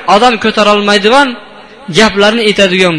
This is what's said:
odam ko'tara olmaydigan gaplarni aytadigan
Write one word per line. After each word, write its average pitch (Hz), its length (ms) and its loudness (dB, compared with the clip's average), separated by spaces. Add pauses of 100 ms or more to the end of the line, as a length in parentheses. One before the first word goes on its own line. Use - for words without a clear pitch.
odam 220 320 2
ko'tara 208 360 -2
olmaydigan 208 560 0 (600)
gaplarni 208 520 0
aytadigan 185 580 0